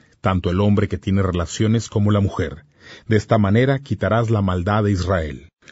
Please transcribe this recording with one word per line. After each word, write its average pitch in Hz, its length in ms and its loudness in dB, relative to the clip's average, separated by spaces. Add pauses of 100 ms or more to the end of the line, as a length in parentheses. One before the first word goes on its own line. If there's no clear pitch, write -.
(200)
tanto 92 300 0
el 90 100 0
hombre 101 280 2
que 90 100 -6
tiene 98 240 0
relaciones 95 680 -2
como 104 220 0
la 104 80 2
mujer. 95 460 -4 (420)
De 110 100 2
esta 107 220 2
manera 120 400 2
quitarás 110 500 -2
la 107 140 0
maldad 95 400 0
de 104 80 2
Israel. 85 560 -2 (260)